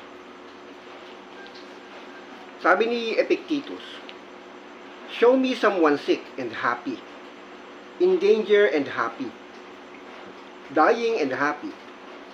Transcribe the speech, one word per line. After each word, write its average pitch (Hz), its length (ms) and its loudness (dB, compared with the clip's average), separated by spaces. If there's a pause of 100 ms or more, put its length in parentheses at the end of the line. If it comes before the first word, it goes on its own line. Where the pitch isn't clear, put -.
(2750)
Sabi 190 240 6
ni 233 140 0 (180)
Epictetus, - 640 0 (1300)
Show 247 240 6
me 262 240 2
someone 165 400 4
sick 160 240 0 (160)
and 117 160 -6
happy, 120 480 -2 (960)
in 185 160 6
danger 208 480 6
and 151 240 4
happy, 123 400 -4 (1400)
dying 226 480 4
and 131 160 0
happy, 143 400 -2 (580)